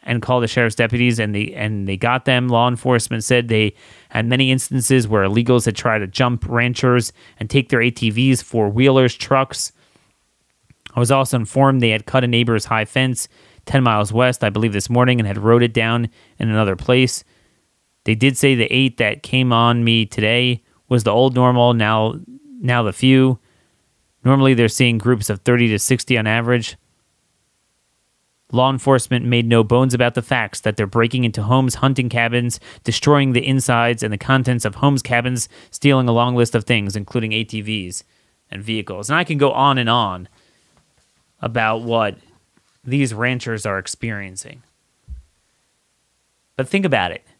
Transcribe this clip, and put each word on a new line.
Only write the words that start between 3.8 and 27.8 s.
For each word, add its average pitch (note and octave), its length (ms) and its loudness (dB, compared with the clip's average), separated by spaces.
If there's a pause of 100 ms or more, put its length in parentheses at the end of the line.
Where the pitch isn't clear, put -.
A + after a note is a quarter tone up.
had A2 180 -4
many C3 240 0
instances C3 560 0
where G#2 160 0
illegals A2+ 420 2
had G#2+ 120 -2
tried A2 240 -2
to G2 80 -8
jump B2 400 -2
ranchers A#2+ 640 0 (260)
and A2 100 -8
take C3+ 200 0
their B2 120 2
A A#2 120 2
T A#2 180 -2
Vs, B2 320 2
four-wheelers, B2 720 2
trucks. - 560 -4 (1300)
I B2 40 0
was A#2+ 120 2
also C3+ 240 2
informed C3 440 2
they A#2 100 4
had A2 160 -2
cut C3 180 0
a A#2+ 40 -2
neighbor's A#2 360 2
high A2 200 -2
fence B2+ 440 -2 (360)
ten C3+ 180 0
miles G#2+ 300 2
west, B2 320 0
I G#2+ 60 0
believe A2 240 -2
this G2+ 160 -4
morning, B2 280 2
and A2 80 -2
had G2 120 -6
rode A2+ 240 4
it A#2 100 0
down A#2 380 -2 (280)
in A2 120 -2
another G#2+ 260 0
place. B2+ 480 0 (800)
They G#2+ 100 0
did B2+ 220 0
say C3+ 180 2
the A#2 160 0
eight B2+ 280 0
that G#2+ 240 -2
came B2+ 320 0
on A#2+ 300 2
me A2+ 200 2
today A#2 580 0 (280)
was A#2 140 2
the A2 60 2
old B2 240 2
normal, B2 380 4
now, A2 440 0 (440)
now B2 220 -2
the G#2 100 -2
few. C3 460 4 (840)
Normally, C3+ 300 4
they're A#2 160 2
seeing A#2 300 2
groups A2 320 0
of G2 100 -6
thirty A#2+ 280 2
to G#2+ 100 0
sixty B2 400 0
on A2 80 -2
average. A#2 500 -2 (1800)